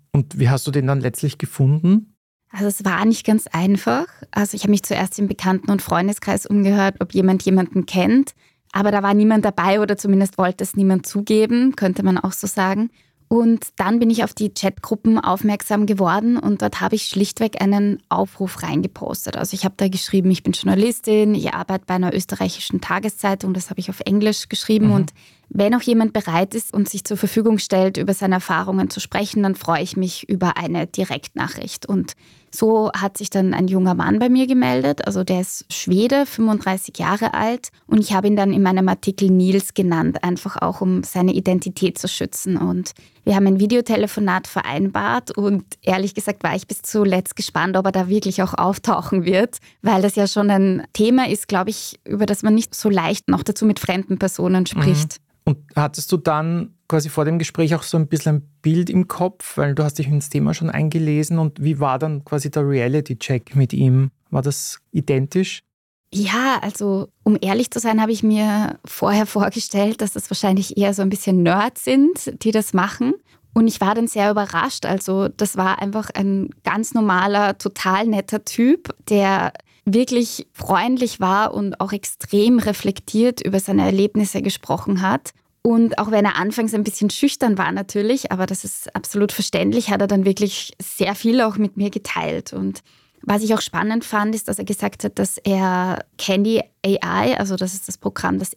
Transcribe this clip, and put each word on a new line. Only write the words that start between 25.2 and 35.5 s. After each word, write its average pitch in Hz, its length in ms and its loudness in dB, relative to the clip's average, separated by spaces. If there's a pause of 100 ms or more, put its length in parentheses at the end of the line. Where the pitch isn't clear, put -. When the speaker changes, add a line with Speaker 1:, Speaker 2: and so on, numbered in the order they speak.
Speaker 2:
wenn 202 240 2
auch 247 80 0
jemand 226 300 2
bereit 190 420 0
ist - 200 -8
und 202 160 0
sich 202 140 -10
zur 208 120 -4
Verfügung 214 420 2
stellt, 190 380 0
über 190 160 -2
seine 190 220 0
Erfahrungen 185 560 -2
zu - 100 -10
sprechen, 202 420 -2
dann 190 120 0
freue 165 280 -2
ich - 140 -6
mich 185 320 -4
über 185 300 0
eine 170 280 -2
Direktnachricht. - 1000 -6
Und 95 260 -2 (420)
so 220 380 2
hat 196 240 -4
sich 208 140 -10
dann 190 240 2
ein 185 120 0
junger 185 280 2
Mann 185 240 0
bei 247 100 2
mir 254 180 4
gemeldet, 262 600 0
also 190 180 -2
der 185 160 0
ist - 320 -8